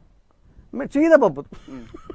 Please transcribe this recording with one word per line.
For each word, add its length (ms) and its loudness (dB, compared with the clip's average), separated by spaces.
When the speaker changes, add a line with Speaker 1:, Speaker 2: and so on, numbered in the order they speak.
Speaker 1:
ಮೆ-, 180 -10
ಸೀದಾ 220 4
ಬಪ್ಪುದು. 560 0
Speaker 2:
ಹ್ಮ್. 140 -18